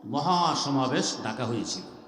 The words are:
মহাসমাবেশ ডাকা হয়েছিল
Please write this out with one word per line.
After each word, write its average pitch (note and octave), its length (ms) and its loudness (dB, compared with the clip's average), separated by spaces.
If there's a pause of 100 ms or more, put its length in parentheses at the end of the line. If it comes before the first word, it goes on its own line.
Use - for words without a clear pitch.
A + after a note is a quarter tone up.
মহাসমাবেশ C#3+ 1160 2
ডাকা A2+ 220 -4
হয়েছিল - 380 -4 (240)